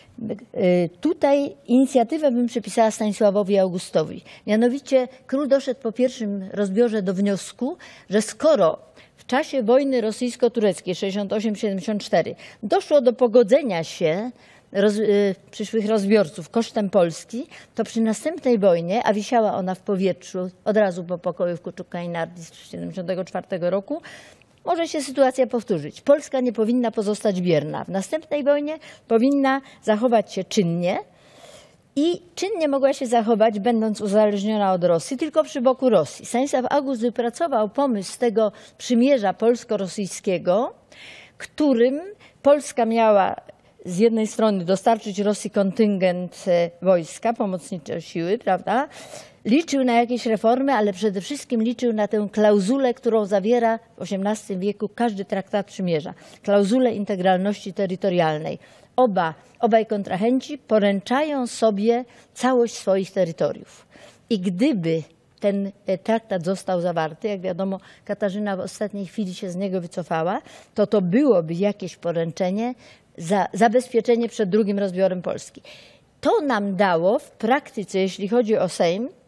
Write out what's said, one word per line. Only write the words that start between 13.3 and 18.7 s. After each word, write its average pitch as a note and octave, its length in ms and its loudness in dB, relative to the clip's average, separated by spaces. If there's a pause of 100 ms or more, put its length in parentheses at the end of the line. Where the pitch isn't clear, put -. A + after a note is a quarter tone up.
się F#3 480 -2 (400)
roz-, G3+ 260 2
y, G3+ 380 2 (160)
przyszłych G#3 360 -4
rozbiorców G3+ 640 0
kosztem A3 400 -2
Polski, F#3+ 580 0 (280)
to A3+ 80 -2
przy A3+ 180 -4
następnej A#3+ 580 0
wojnie, F3+ 440 2